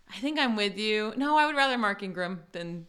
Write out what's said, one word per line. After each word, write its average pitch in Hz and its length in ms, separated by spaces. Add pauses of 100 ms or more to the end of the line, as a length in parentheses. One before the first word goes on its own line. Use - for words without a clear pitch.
(140)
I - 40
think 294 200
I'm 240 200
with 202 200
you. 214 380
No, 294 220
I 302 80
would 302 100
rather 269 220
Mark 202 260
Ingram 180 380 (100)
than 170 380